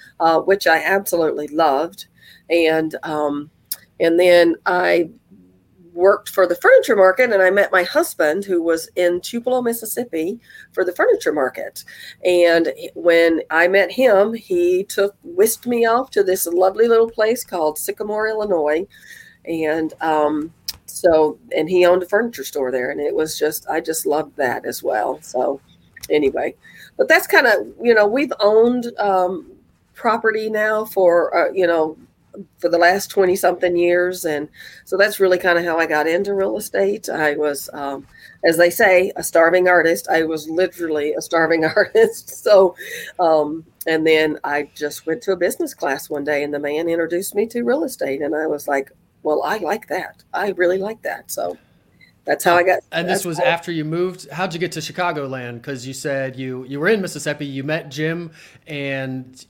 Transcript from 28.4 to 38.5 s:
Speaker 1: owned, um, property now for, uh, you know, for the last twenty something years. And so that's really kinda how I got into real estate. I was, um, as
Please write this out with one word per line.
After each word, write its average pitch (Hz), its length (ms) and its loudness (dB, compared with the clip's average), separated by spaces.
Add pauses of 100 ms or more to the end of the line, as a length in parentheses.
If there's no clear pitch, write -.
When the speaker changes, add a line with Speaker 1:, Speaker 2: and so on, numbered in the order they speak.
Speaker 1:
owned, 233 580 2
um, 190 520 -2 (440)
property 220 540 -2
now 214 360 -2
for, 175 520 2
uh, 160 160 2
you 180 140 0
know, 160 300 0 (600)
for 170 100 -2
the 170 100 2
last 180 320 4
twenty 185 240 2
something 180 420 0
years. 180 480 2
And 151 240 -4 (360)
so 190 120 -4
that's 202 220 2
really 185 200 4
kinda 170 260 2
how 165 140 -2
I 165 80 2
got 151 200 0
into 196 280 0
real 196 220 -2
estate. 202 520 -2
I 151 260 0
was, 147 380 -4
um, 139 340 -8 (380)
as 165 120 4